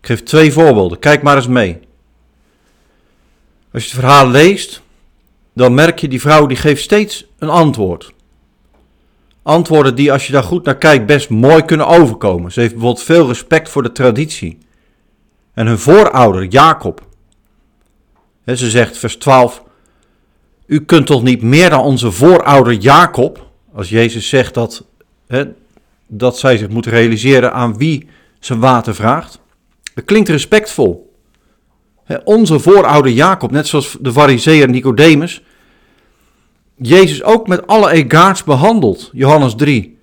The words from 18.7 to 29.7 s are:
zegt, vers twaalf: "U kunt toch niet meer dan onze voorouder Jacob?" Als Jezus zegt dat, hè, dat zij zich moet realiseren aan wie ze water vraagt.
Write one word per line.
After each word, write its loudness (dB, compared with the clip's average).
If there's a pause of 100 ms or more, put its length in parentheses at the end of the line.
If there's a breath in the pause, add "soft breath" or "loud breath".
zegt, -2
vers -10
twaalf: 0 (1040)
"U -2
kunt 0
toch 0
niet 0
meer 2
dan 0
onze -2
voorouder 4
Jacob?" 0 (240)
Als -12
Jezus -2
zegt -2
dat, -8 (420)
hè, -6 (640)
dat -4
zij 2
zich -6
moet -6
realiseren 0
aan -6
wie -6 (300 soft breath)
ze -8
water 0
vraagt. -6 (540)